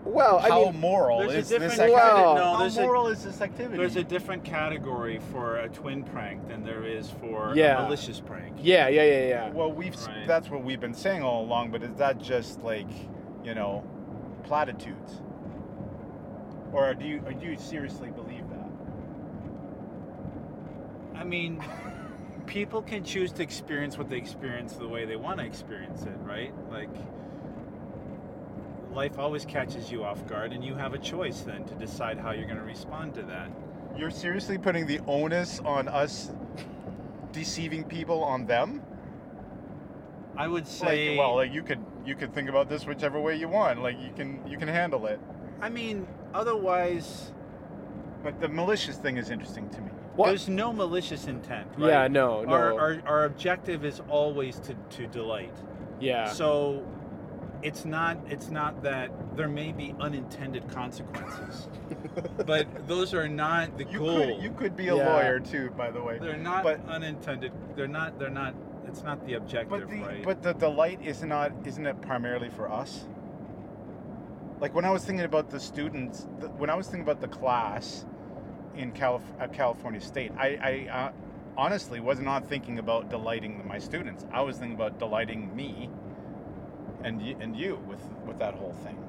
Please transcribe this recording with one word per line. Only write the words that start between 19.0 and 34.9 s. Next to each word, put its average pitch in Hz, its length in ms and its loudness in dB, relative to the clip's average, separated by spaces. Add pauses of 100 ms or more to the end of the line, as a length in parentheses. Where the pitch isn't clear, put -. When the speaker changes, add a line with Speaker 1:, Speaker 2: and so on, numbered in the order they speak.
Speaker 3:
I 165 100 -8
mean, 170 380 -2 (420)
<laughs> - 420 -12
people 208 360 -2
can 208 220 -6
choose 180 280 0
to 180 100 -4
experience 147 540 -4
what 127 140 -6
they 131 80 -2
experience 120 560 -8
the 120 140 -8
way 113 180 -4
they 113 100 -4
wanna 151 280 -4
experience 98 580 -8
it, 101 220 -6
right? 110 280 -6 (180)
Like, 107 200 -8 (2000)
life 139 260 -4
always 147 260 -2
catches 123 460 -6
you 113 140 -4
off 101 220 -6
guard, 110 260 -4
and 123 120 -8
you 131 100 -6
have 135 200 -4
a - 40 -6
choice 165 440 -4
then 101 220 -8
to 107 100 -10
decide 110 440 -4
how 110 140 -4
you're 110 140 -4
gonna 110 160 -6
respond 139 520 -8
to 113 80 -6
that. 92 280 -8 (460)
Speaker 2:
You're 156 140 -2
seriously 190 480 -2
putting 170 280 4
the 147 200 0